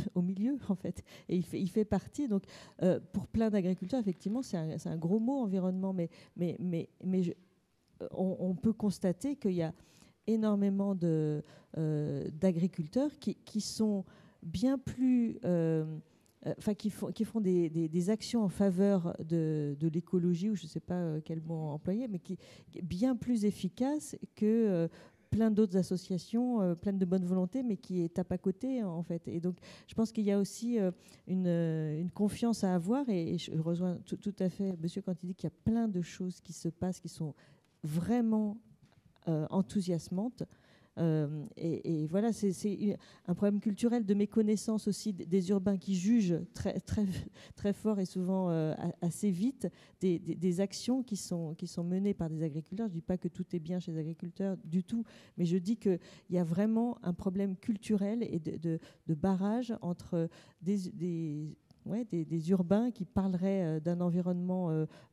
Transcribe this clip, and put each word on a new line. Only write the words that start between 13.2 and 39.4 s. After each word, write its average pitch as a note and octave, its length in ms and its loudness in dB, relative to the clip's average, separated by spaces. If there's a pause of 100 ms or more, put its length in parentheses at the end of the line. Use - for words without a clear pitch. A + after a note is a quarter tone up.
qui G#3 160 -4
sont G3+ 420 0 (400)
bien A#3 340 0
plus, B3 680 2
euh, D#3+ 400 2 (600)
euh, - 120 -2
enfin, G#3 160 0
qui G#3+ 160 -4
font, - 200 -6
qui G#3+ 140 -2
font A3+ 160 -4
des, F3+ 300 4
des, E3 180 0
des F3 220 2
actions A3 340 2
en F#3+ 40 4
faveur F#3+ 680 4 (100)
de, D#3 520 0
de D#3+ 100 2
l'écologie, F3 640 2
ou G#3+ 40 2
je D#3+ 120 -6
sais E3+ 140 -6
pas, - 200 -6
euh, D#3 240 -2
quel D#3+ 160 -6
mot D#3+ 140 -6
employer, D#3+ 540 -4
mais F#3+ 100 -4
qui, F3+ 180 -8 (340)
qui - 80 -14
est - 40 -8
bien G3 340 0
plus A#3 280 0
efficace B3 720 -2 (180)
que, G#3 100 0
euh, G#3 440 4 (420)
plein A3 200 4
d'autres G3+ 260 4
associations, G3 840 0
euh, F3+ 140 4
pleines G3 240 -2
de F#3+ 80 2
bonne F3+ 180 2
volonté, F#3 380 0
mais A3+ 140 0
qui F3+ 340 -2
tapent F3+ 220 -2
à F#3 60 -2
côté, A#3+ 460 -2
en E3+ 180 -4
fait. E3+ 240 -4
Et E3 140 -4
donc, F3 160 -2 (320)
je - 60 -20
pense A3+ 180 2
qu'il A3 120 0
y G3+ 60 4
a G3+ 80 4
aussi, A#3 400 0
euh, F#3 140 2 (340)
une, F#3 200 2
euh, D#3+ 540 2
une F3 100 -2
confiance G#3+ 540 0
à F#3 100 2
avoir, A#3 340 0
et, F3 260 0
et E3+ 40 0
je - 200 -8
rejoins E3+ 460 0
tout, - 120 -6
tout G3 220 -6
à F#3 100 2
fait F#3+ 320 -2
monsieur F3 200 -4
quand F#3 220 -6
il F3+ 60 -8
dit F#3+ 60 -6
qu'il - 140 -6
y - 40 -6
a - 200 -2
plein A3+ 160 2
de F3+ 140 -2
choses F3+ 380 -8
qui - 120 -16
se - 160 -6
passent, F3+ 320 -4
qui E3+ 80 -12
sont D#3 260 -8 (480)
vraiment, G#3+ 760 0 (680)
euh, D#3 220 0